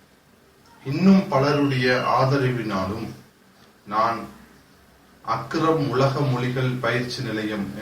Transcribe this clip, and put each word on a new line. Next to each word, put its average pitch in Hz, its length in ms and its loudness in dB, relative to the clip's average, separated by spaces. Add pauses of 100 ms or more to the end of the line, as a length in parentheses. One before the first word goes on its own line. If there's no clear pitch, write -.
(840)
இன்னும் 185 460 4
பலருடைய 139 580 2 (280)
ஆதரவினாலும் 113 920 0 (840)
நான் 113 240 0 (1080)
அக்ரம் 160 680 0
உலக 135 200 2 (180)
மொழிகள் 127 420 -2 (100)
பயிற்சி 123 440 -2
நிலையம் 107 360 -4 (180)